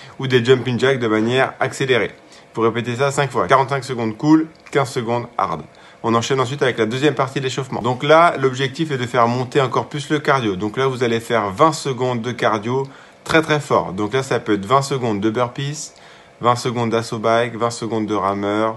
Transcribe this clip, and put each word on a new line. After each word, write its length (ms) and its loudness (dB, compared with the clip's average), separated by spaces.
ou 100 -6
des 140 4
jumping 360 4
jack 200 2
de 100 0
manière 520 2
accélérée. 520 0
Vous 80 0
répétez 340 0
ça 140 0
cinq 200 0
fois. 180 0
Quarante-cinq 360 2
secondes 320 -4
cool, 300 4
quinze 180 2
secondes 380 -4
hard. 240 -2
On 80 2
enchaîne 240 2
ensuite 240 -2
avec 140 2
la 80 2
deuxième 300 0
partie 240 -2
de 60 -4
l'échauffement. 360 -6
Donc 220 -2
là, 360 6
l'objectif 520 -2
est 80 -4
de 80 -4
faire 200 2
monter 360 0
encore 240 -2
plus 240 -8
le 80 2
cardio. 360 0
Donc 220 -4
là, 100 0
vous 160 -2
allez 160 0
faire 300 -2
vingt 240 4
secondes 480 -4
de 100 -6
cardio 560 -2
très, 160 2
très 180 0
fort. 360 0
Donc 180 -4
là, 100 0
ça 160 -2
peut 140 -2
être 140 -2
vingt 160 4
secondes 380 -2
de 100 0
burpees, 640 -6
vingt 140 4
secondes 340 -2
d'assaut 280 -2
bike, 380 0
vingt 140 -2
secondes 340 -4
de 100 -2
rameur, 640 0